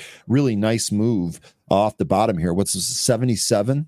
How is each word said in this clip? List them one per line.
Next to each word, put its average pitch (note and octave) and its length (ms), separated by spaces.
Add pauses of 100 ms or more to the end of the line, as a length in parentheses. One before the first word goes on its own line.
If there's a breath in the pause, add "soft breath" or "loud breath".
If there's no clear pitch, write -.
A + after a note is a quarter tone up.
(280 loud breath)
really B2+ 280
nice A2 360
move G#2 480 (300 soft breath)
off G#2 260
the - 80
bottom G2 340
here. E2+ 160
What's F#2+ 200
this, F2+ 140
seventy-seven? B2 1000